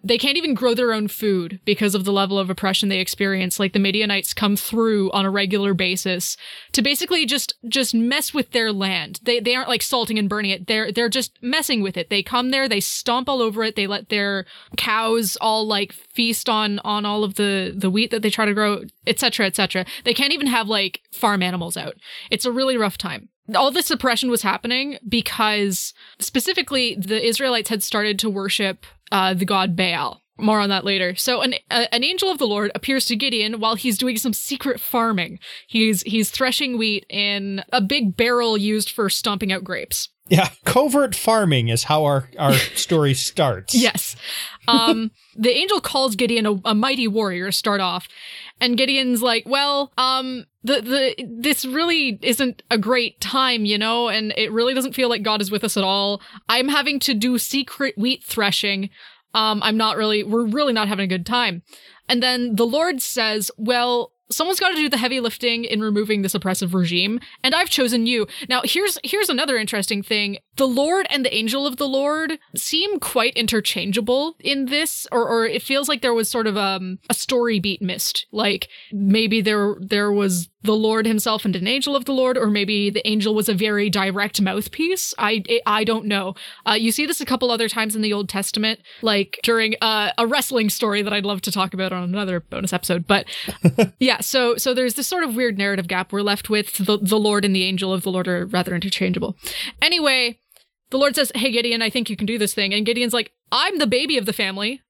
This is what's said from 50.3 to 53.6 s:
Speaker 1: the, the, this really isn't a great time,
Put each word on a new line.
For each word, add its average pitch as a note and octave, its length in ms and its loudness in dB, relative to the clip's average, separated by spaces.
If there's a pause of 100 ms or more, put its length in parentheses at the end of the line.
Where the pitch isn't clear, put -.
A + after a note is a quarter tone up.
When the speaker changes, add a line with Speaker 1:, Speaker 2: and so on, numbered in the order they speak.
Speaker 1:
the, C4+ 180 2
the, C4 460 -2
this A#3+ 360 -2
really C#4+ 580 0
isn't B3+ 480 -2
a A#3+ 60 2
great A#3 440 0
time, B3+ 440 0